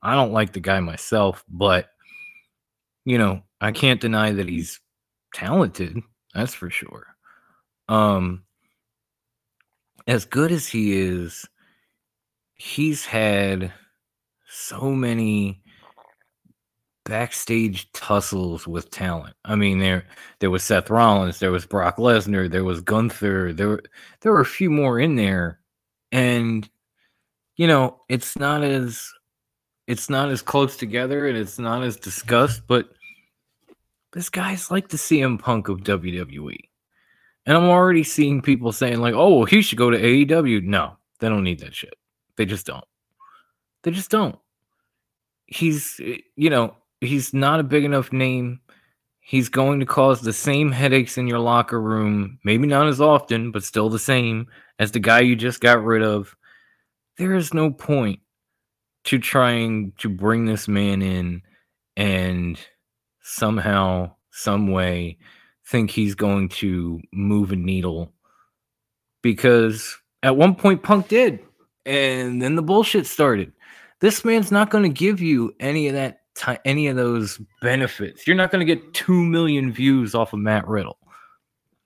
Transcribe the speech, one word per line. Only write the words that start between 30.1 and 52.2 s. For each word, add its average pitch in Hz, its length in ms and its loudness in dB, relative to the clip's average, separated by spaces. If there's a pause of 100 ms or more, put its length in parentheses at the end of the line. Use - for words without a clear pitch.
as 135 120 -4
close 139 360 -2
together 131 500 -4
and 127 100 -2
it's 107 220 -8
not 120 240 -4
as 120 140 -6
discussed, 120 720 0
but 123 220 0 (1200)
this 175 160 -10
guy's 190 420 -6
like 190 180 -2
the 156 100 -8
C 156 220 2
M 127 160 0
Punk 110 320 -2
of 95 140 -6
W 90 360 -4
W 71 320 -12
E. - 200 -18 (720)
And 147 120 4
I'm 175 120 6
already 180 360 6
seeing 139 360 0
people 123 300 0
saying, 120 300 -2
like, 117 140 0
"Oh, 165 220 8
well, 117 100 6
he 208 160 6
should 110 160 -2
go 123 120 4
to 117 60 2
A 110 120 2
E 139 180 6
W." 139 340 2
No, 90 360 -2 (220)
they 113 100 -2
don't 104 160 0
need 87 160 -4
that 67 140 -18
shit. - 200 -16 (420)
They 110 80 0
just 98 220 -6
don't. 67 180 -14 (1000)
They 170 80 -2
just 185 200 -8
don't. 208 280 -2 (1080)
He's, - 580 -4
eh, - 140 -10 (160)
you 156 160 2
know, 120 260 0 (240)
he's 131 320 -2
not 139 280 2
a - 20 0
big 143 220 2
enough 143 280 -2
name. 127 480 -2 (600)
He's 127 280 -2
going 135 300 0
to 131 80 -2
cause 131 340 4
the 113 120 -4
same 143 400 0
headaches 131 440 2
in 123 120 -4
your 117 100 -2
locker 117 420 2
room, 107 640 -2